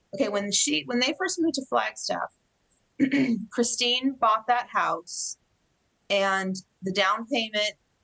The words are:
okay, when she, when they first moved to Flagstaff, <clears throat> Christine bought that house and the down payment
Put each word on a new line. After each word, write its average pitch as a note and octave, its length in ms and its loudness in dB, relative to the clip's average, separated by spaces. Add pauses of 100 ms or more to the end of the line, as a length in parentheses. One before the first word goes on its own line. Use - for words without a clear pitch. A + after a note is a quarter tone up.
(140)
okay, G#3+ 160 0
when G3+ 220 -2
she, D4 340 2
when B3 140 -2
they B3+ 180 2
first F#4 220 -2
moved E4 160 2
to C4+ 100 -6
Flagstaff, - 640 -2 (720)
<clears throat> C4 520 0
Christine B3 680 0
bought A3+ 280 2
that B3 220 0
house E3+ 680 -4 (720)
and F#3+ 460 2 (260)
the F#3+ 100 -4
down G3+ 340 2
payment G#3+ 480 -2 (300)